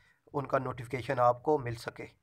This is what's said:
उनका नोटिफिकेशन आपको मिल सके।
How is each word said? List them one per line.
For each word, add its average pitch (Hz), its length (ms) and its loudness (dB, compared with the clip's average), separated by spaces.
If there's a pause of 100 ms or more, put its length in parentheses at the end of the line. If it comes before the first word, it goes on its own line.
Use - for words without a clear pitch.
(340)
उनका 139 240 0
नोटिफिकेशन 127 640 -4
आपको 123 380 4
मिल 120 180 -4
सके। - 280 -12 (180)